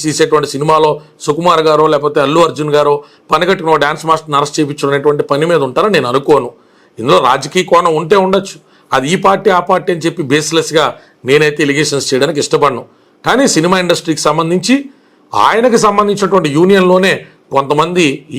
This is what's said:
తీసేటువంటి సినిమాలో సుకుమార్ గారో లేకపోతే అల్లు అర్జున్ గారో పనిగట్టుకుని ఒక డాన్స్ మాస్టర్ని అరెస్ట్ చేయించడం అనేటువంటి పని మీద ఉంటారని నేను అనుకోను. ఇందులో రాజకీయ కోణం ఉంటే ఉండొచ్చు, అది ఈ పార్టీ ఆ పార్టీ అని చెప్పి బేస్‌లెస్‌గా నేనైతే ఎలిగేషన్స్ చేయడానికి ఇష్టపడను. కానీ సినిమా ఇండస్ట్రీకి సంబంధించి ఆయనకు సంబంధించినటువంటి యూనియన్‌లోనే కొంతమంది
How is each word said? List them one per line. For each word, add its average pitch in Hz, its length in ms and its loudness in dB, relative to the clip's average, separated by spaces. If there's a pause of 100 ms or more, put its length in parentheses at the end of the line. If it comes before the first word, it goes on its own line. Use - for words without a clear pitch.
తీసేటువంటి 151 480 0
సినిమాలో 156 360 2 (340)
సుకుమార్ 160 440 0
గారో 151 240 2
లేకపోతే 147 340 0
అల్లు 156 120 -2 (100)
అర్జున్ 143 300 -4
గారో 147 160 2 (360)
పనిగట్టుకుని 160 440 0
ఒక 147 100 -2
డాన్స్ 151 240 -4
మాస్టర్ని 151 320 -2
అరెస్ట్ 147 180 -4
చేయించడం 143 340 -2
అనేటువంటి 143 380 0
పని 143 220 0
మీద 156 160 2
ఉంటారని 185 280 0
నేను 127 160 0
అనుకోను. 139 360 0 (500)
ఇందులో 147 200 2 (100)
రాజకీయ 151 420 -2
కోణం 175 300 4
ఉంటే 175 240 2
ఉండొచ్చు, 190 320 -2 (380)
అది 135 180 0
ఈ - 20 2 (100)
పార్టీ 196 320 2
ఆ - 20 2 (100)
పార్టీ 185 240 0
అని 160 120 -6
చెప్పి 165 160 -4 (100)
బేస్‌లెస్‌గా 156 520 0 (440)
నేనైతే 151 380 2
ఎలిగేషన్స్ 143 440 -2
చేయడానికి 143 340 0
ఇష్టపడను. 139 400 0 (420)
కానీ 226 180 2 (120)
సినిమా 175 280 2
ఇండస్ట్రీకి 165 440 -2
సంబంధించి 165 480 0 (680)
ఆయనకు 220 400 2
సంబంధించినటువంటి 196 720 0
యూనియన్‌లోనే 185 560 4 (420)
కొంతమంది 156 500 0 (340)